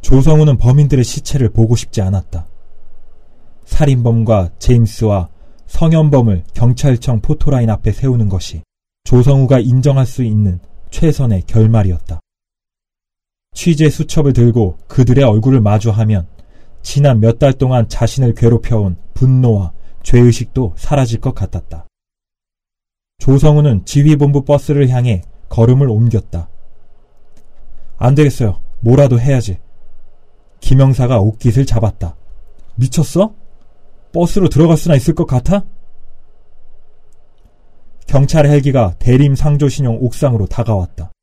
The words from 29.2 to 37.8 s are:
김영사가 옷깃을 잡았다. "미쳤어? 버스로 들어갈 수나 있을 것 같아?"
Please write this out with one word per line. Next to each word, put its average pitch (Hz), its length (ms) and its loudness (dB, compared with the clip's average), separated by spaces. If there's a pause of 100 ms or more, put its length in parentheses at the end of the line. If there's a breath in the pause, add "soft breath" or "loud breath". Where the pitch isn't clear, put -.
김영사가 131 600 2
옷깃을 113 460 0
잡았다. 101 500 -2 (600)
"미쳤어? 160 580 0 (800)
버스로 175 360 2
들어갈 165 280 4
수나 160 180 0
있을 139 180 0
것 123 120 -2
같아?" 156 400 -2 (2500)